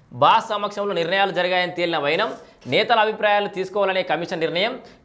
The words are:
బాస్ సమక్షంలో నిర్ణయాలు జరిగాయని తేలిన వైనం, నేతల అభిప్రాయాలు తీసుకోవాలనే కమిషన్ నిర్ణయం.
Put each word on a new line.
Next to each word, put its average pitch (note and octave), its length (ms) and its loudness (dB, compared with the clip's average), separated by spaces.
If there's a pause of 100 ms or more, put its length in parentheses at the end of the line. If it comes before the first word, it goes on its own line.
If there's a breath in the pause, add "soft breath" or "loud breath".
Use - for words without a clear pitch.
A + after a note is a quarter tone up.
(120)
బాస్ E3+ 360 4
సమక్షంలో G3+ 460 -4
నిర్ణయాలు F#3 360 0
జరిగాయని F3+ 420 0
తేలిన E3+ 260 -2
వైనం, G3 360 0 (320 loud breath)
నేతల G#3 340 2
అభిప్రాయాలు G#3 480 2
తీసుకోవాలనే F#3+ 540 -2
కమిషన్ E3+ 380 -4
నిర్ణయం. F3+ 400 -2 (240 loud breath)